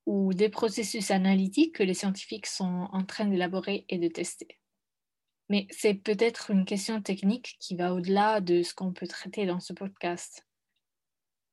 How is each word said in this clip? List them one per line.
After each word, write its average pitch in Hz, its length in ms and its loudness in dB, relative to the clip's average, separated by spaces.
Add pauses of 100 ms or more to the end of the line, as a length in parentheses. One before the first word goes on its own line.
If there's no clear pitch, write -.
ou 196 300 2
des 208 140 4
processus 208 640 -2
analytiques 190 640 4
que 214 80 4
les 185 100 2
scientifiques 196 540 -4
sont 180 440 -2
en 190 120 0
train 208 220 -4
d'élaborer 190 640 0
et 185 100 -2
de 170 100 2
tester. - 500 -10 (920)
Mais 202 220 0
c'est 208 240 2
peut-être 214 560 0
une 190 140 4
question 208 360 -2
technique 202 600 -2
qui - 160 -8
va 175 180 0
au-delà 202 460 2
de 175 240 4
ce - 100 -8
qu'on 185 180 -4
peut 180 140 -10
traiter 196 400 -6
dans 180 140 -2
ce - 120 -10
podcast. 175 720 -8 (1080)